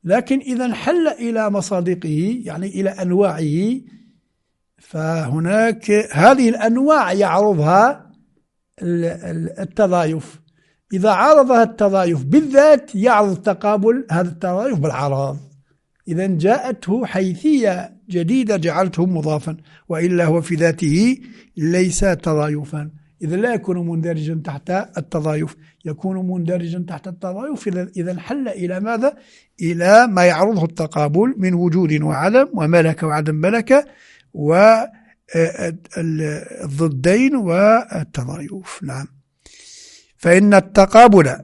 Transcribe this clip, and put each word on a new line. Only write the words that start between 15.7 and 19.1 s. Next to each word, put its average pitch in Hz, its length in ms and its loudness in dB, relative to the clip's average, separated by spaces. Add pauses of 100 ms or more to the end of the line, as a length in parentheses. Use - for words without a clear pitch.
إذا 180 180 -4
جاءته 202 800 -2
حيثية 190 880 -2 (140)
جديدة 202 460 -2
جعلته 170 500 -2
مضافاً، 156 500 -4 (320)